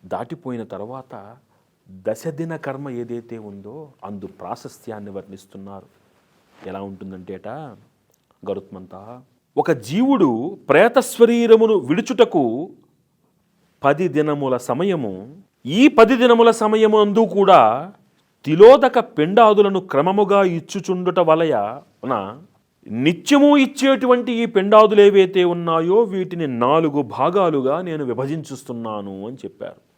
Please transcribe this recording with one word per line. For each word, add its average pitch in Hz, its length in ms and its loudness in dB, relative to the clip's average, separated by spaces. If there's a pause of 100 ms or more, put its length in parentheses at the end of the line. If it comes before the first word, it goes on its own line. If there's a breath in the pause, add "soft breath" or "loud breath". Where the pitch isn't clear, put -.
దాటిపోయిన 117 580 -12
తర్వాత 110 720 -18 (540)
దశదిన 143 640 -10
కర్మ 139 340 -12
ఏదైతే 117 480 -12
ఉందో 104 500 -20 (160)
అందు 101 220 -14
ప్రాశస్త్యాన్ని 104 840 -16
వర్ణిస్తున్నారు. 98 960 -20 (600)
ఎలా 95 160 -12
ఉంటుందంటేట, 95 680 -16 (1000)
గరుత్మంత, 98 680 -14 (360)
ఒక 151 160 -2
జీవుడు 156 880 -2 (100)
ప్రేత 226 320 4
శరీరమును 226 760 2
విడుచుటకు 170 960 -2 (1120)
పది 151 240 0
దినముల 143 480 -2
సమయము, 131 800 -6 (300)
ఈ 214 220 2
పది 226 280 4
దినముల 233 340 4
సమయము 220 500 2
అందు 208 180 0
కూడా 180 760 4 (520)
తిలోదక 240 540 8
పిండాదులను 202 840 2
క్రమముగా 190 640 0
ఇచ్చుచుండుట 180 800 -4
వలయన 131 1160 -4 (500)
నిత్యము 180 680 2
ఇచ్చేటువంటి 254 760 0
ఈ 233 140 -2
పిండాదులు 208 540 4
ఏవైతే 190 440 4
ఉన్నాయో 170 560 0
వీటిని 185 460 -4
నాలుగు 139 560 0
భాగాలుగా 147 800 -2
నేను 156 220 -8
విభజించుస్తున్నాను 117 1200 -10
అని 131 100 -14
చెప్పారు. - 500 -18 (120)